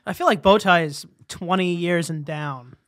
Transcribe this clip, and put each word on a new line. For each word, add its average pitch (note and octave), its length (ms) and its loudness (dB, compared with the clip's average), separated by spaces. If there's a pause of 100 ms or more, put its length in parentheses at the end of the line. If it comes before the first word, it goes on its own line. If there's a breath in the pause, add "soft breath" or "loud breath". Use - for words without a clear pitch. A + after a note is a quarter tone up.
I F#3 60 -6
feel F4 160 0
like G3 140 2
bow G3 160 6
tie F3+ 260 4
is D3 220 -10 (200)
twenty F3+ 480 -2
years E3+ 340 -2
and D#3 160 -6
down. C#3+ 520 -10 (120)